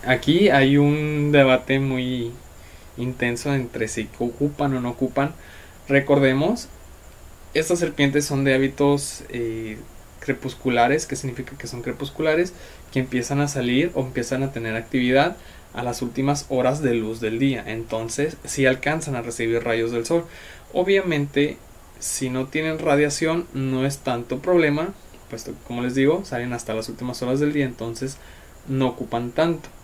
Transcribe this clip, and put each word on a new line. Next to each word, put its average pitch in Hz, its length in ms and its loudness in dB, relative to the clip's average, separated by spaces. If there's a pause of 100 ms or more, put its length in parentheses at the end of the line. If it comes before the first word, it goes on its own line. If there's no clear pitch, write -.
Aquí 165 440 4
hay 139 280 6
un 147 540 4
debate 135 480 6
muy 127 520 -2 (680)
intenso 123 560 -2
entre 123 340 -2
si 107 300 -6
ocupan 143 580 -2
o 123 60 -2
no 120 80 -4
ocupan. 135 440 -2 (540)
Recordemos, 139 800 2 (880)
estas 160 260 0
serpientes 147 460 2
son 139 180 0
de 135 100 4
hábitos, 143 760 2
eh, 113 480 -6 (420)
crepusculares. 127 880 0
¿Qué 135 80 -6
significa 135 420 -8
que - 80 -14
son 120 160 -10
crepusculares? 156 720 -2 (380)
Que 131 80 0
empiezan 131 420 -2
a 143 60 2
salir 135 480 0
o 147 60 0
empiezan 127 420 -4
a 135 80 -4
tener 113 240 -6
actividad 131 600 2 (380)
a 120 80 -6
las 123 220 -4
últimas 135 460 -2
horas 135 340 2
de 120 100 2
luz 113 280 -2
del 113 180 -2
día. 135 260 2
Entonces, 113 760 -4
sí 135 240 0
alcanzan 143 480 0
a 117 80 -4
recibir 117 400 -2
rayos 113 280 0
del 117 140 -2
sol. 170 200 0 (480)
Obviamente, 165 840 2 (400)
si - 320 -6
no 131 180 -2
tienen 160 300 -2
radiación, 156 760 2
no 131 320 0
es 139 140 -2
tanto 123 400 -4
problema, 170 540 2 (360)
puesto - 240 -12
que, - 40 -14 (100)
como 120 140 -6
les 123 140 -2
digo, 151 300 4
salen 123 280 -4
hasta 110 220 -6
las 113 140 -4
últimas 123 340 -8
horas 127 160 0
del 147 140 2
día, 143 120 2
entonces 120 520 -6 (500)
no 135 200 0
ocupan 120 440 -4
tanto. 160 380 -2 (140)